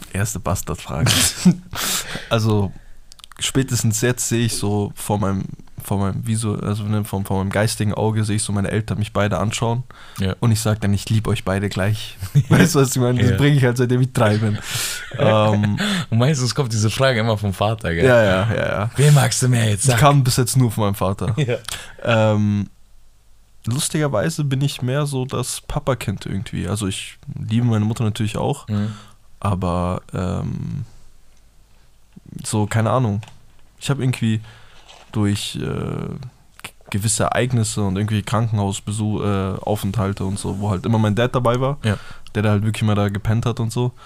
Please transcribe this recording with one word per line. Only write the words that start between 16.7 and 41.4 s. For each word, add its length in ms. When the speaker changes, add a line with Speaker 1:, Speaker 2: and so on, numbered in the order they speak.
Speaker 2:
diese 160
Frage 320
immer 160
vom 160
Vater, 400
gell? 120
Speaker 1:
Ja, 180
ja, 300
ja, 140
ja. 300
Speaker 2:
„Wen 160
magst 280
du 60
mehr 220
jetzt? 160
Speaker 1:
Die 60
Speaker 2:
Sag.“ 80
Speaker 1:
kam 240
bis 140
jetzt 200
nur 140
von 140
meinem 100
Vater. 420
Speaker 2:
<laughs> 0
Ja. 180
Speaker 1:
Ähm, 640
lustigerweise 800
bin 180
ich 200
mehr 240
so 200
das 360
Papa-Kind 640
irgendwie. 420
Also, 200
ich 300
liebe 300
meine 200
Mutter 180
natürlich 340
auch, 300
Speaker 2:
Mhm. 240
Speaker 1:
aber, 600
ähm, 720
so, 240
keine 240
Ahnung. 300
Ich 100
hab 100
irgendwie 420
durch, 440
äh, 60
g-, 1120
gewisse 320
Ereignisse 600
und 140
irgendwie 240
Krankenhausbesuch-, 1000
äh, 380
Aufenthalte 640
und 120
so, 220
wo 100
halt 160
immer 140
mein 160
Dad 200
dabei 240